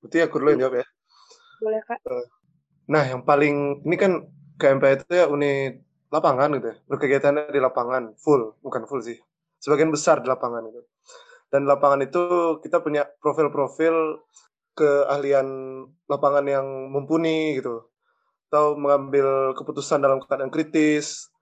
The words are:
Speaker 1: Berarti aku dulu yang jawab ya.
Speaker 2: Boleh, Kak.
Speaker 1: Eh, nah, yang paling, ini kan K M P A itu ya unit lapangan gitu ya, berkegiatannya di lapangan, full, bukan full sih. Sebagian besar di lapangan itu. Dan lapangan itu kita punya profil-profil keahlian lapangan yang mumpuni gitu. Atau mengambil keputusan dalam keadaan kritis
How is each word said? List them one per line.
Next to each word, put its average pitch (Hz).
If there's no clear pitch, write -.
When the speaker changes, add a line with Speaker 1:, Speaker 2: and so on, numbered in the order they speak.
Speaker 1:
Berarti 170
aku 165
dulu 139
yang 123
jawab 127
ya. 123
Speaker 2:
Boleh, 214
Kak. 233
Speaker 1:
Eh, 123
nah, 151
yang 131
paling, 143
ini 165
kan 190
K 143
M 135
P 139
A 139
itu 135
ya 175
unit 143
lapangan 151
gitu 117
ya, 113
berkegiatannya 143
di 139
lapangan, 123
full, 123
bukan 123
full 135
sih. 113
Sebagian 151
besar 147
di 131
lapangan 117
itu. 120
Dan 139
lapangan 139
itu 175
kita 165
punya 147
profil-profil 156
keahlian 139
lapangan 143
yang 135
mumpuni 156
gitu. 120
Atau 151
mengambil 139
keputusan 143
dalam 135
keadaan 135
kritis 151